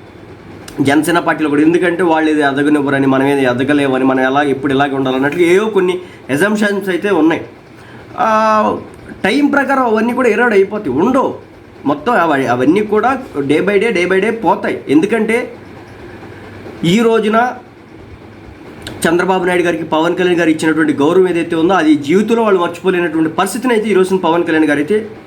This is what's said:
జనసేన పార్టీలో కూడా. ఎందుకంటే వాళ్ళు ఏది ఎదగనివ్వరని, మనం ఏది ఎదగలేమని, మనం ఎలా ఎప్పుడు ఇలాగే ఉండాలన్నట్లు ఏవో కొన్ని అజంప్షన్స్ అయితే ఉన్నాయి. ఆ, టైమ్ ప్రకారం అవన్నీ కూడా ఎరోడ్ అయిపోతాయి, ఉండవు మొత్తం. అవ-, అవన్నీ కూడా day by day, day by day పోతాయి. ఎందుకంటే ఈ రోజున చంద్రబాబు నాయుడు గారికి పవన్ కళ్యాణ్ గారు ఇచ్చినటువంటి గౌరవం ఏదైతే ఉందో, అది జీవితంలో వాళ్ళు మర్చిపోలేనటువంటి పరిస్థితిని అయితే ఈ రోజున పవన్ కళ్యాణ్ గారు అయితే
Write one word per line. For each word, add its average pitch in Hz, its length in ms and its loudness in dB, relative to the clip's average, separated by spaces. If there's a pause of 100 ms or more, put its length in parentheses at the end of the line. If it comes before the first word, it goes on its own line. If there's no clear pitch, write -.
(800)
జనసేన 151 380 2
పార్టీలో 156 300 -2
కూడా. 147 120 2
ఎందుకంటే 170 420 2
వాళ్ళు 156 280 2
ఏది 151 100 2
ఎదగనివ్వరని, 139 680 0
మనం 135 200 2
ఏది 139 140 2
ఎదగలేమని, 131 640 0
మనం 131 160 2
ఎలా 135 220 2
ఎప్పుడు 139 320 -2
ఇలాగే 135 220 0
ఉండాలన్నట్లు 135 460 -2
ఏవో 185 280 2
కొన్ని 185 300 0 (300)
అజంప్షన్స్ 202 600 0
అయితే 180 200 -2
ఉన్నాయి. 165 320 2 (760)
ఆ, 214 580 2 (460)
టైమ్ 277 280 2
ప్రకారం 269 320 2
అవన్నీ 226 300 0
కూడా 254 160 2
ఎరోడ్ 226 240 2
అయిపోతాయి, 196 440 0
ఉండవు 208 380 0 (500)
మొత్తం. 147 280 0
అవ-, 156 340 2
అవన్నీ 127 320 2
కూడా 214 380 0 (200)
day 143 240 0
by 196 180 0
day, 220 140 0
day 175 160 0
by 190 120 2
day 220 100 0
పోతాయి. 202 580 -2
ఎందుకంటే 220 640 0 (1300)
ఈ 175 160 2
రోజున 226 520 2 (1600)
చంద్రబాబు 180 360 0
నాయుడు 180 180 0
గారికి 165 200 -2
పవన్ 165 320 0
కళ్యాణ్ 180 240 0
గారు 165 100 2
ఇచ్చినటువంటి 156 440 0
గౌరవం 175 360 2
ఏదైతే 165 260 -2
ఉందో, 165 180 2
అది 156 220 4
జీవితంలో 214 480 2
వాళ్ళు 196 160 2
మర్చిపోలేనటువంటి 170 680 -2
పరిస్థితిని 202 440 -2
అయితే 220 160 0
ఈ 196 40 2
రోజున 185 240 2
పవన్ 170 260 0
కళ్యాణ్ 160 220 0
గారు 147 120 0
అయితే 202 320 -2 (180)